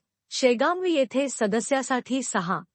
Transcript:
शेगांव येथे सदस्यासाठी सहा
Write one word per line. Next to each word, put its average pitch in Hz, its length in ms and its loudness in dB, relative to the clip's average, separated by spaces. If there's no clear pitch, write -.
शेगांव 277 520 2
येथे 285 460 0
सदस्यासाठी 240 920 -2
सहा 180 360 -2